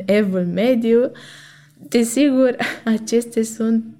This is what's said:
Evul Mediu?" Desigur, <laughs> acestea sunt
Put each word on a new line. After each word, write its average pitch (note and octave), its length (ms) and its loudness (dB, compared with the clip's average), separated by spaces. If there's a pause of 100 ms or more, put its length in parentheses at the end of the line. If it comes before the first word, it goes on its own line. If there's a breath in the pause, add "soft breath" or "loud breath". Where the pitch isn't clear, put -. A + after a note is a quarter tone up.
Evul F#3+ 500 0
Mediu?" A#3 560 2 (800 loud breath)
Desigur, B3+ 680 2 (180)
<laughs> A3 240 -2
acestea A3+ 440 -2
sunt A3+ 420 -2 (160)